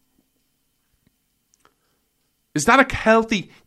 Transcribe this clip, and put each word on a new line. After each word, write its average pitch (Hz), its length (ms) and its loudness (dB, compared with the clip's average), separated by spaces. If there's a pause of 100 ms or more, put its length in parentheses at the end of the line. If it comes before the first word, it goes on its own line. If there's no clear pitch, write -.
(2500)
Is 151 100 -6
that 247 140 4
a 262 160 0
healthy 226 560 -2 (160)